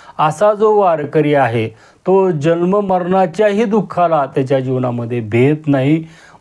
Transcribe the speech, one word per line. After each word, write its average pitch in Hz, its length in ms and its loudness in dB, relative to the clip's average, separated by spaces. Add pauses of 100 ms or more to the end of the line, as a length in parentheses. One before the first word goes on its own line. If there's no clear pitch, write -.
(180)
असा 208 360 2
जो 214 200 2
वारकरी 151 600 0
आहे 117 340 0 (380)
तो 190 240 2
जन्म 170 500 0
मरणाच्याही 190 840 0
दुःखाला 175 680 0
त्याच्या 135 260 0
जीवनामध्ये 123 600 -4
भेट 120 460 0
नाही. 143 380 0 (360)